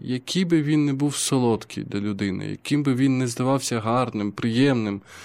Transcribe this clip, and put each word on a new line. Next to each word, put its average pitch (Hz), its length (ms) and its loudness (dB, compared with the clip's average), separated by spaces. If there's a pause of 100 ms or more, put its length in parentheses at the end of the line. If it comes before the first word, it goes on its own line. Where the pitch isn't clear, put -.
який 127 420 -2
би 165 180 2
він 151 220 2
не 143 80 2
був 139 240 0
солодкий 117 680 0
для 101 160 -6
людини, 101 460 -2
яким 143 360 -2
би 139 120 2
він 131 240 2
не 131 80 0
здавався 127 540 0
гарним, 110 520 0
приємним, 113 720 0 (220)